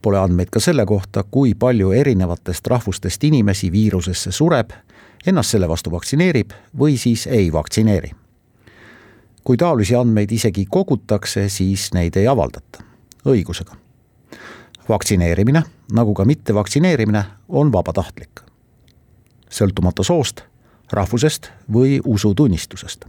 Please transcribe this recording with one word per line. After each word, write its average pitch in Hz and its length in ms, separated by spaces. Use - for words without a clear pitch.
Pole 98 160
andmeid 90 340
ka 110 80
selle 143 260
kohta, 98 440
kui 131 240
palju 110 420
erinevatest 92 680
rahvustest 107 580
inimesi 101 480
viirusesse 95 600
sureb, 151 400
ennast 180 280
selle 92 140
vastu 82 220
vaktsineerib 135 640
või 143 220
siis 117 260
ei 104 260
vaktsineeri. 101 580
Kui 127 120
taolisi 123 400
andmeid 110 360
isegi 98 380
kogutakse, 110 760
siis 98 460
neid 87 260
ei 107 80
avaldata. - 560
Õigusega. 92 540
Vaktsineerimine, 101 760
nagu 107 220
ka 98 100
mittevaktsineerimine, 110 1000
on 143 240
vabatahtlik. - 680
Sõltumata 95 560
soost, - 380
rahvusest 117 580
või 135 320
usutunnistusest. - 1040